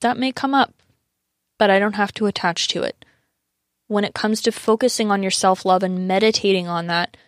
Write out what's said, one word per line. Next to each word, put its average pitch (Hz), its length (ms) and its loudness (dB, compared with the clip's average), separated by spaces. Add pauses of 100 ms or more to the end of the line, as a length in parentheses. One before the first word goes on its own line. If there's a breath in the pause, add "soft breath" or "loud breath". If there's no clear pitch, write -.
That 240 160 0
may 254 160 -2
come 269 220 -4
up, 269 180 2 (880)
but 208 120 4
I 190 80 6
don't 208 160 0
have 202 200 -2
to 214 120 -2
attach 180 420 -2
to - 140 -4
it." - 220 -6 (840)
When 208 160 0
it - 100 -4
comes 214 280 -2
to 226 100 0
focusing 220 580 0
on 196 120 0
your 190 80 -2
self-love 185 520 2
and 185 240 -2
meditating 190 640 2
on 170 180 -4
that, 170 300 -2 (120)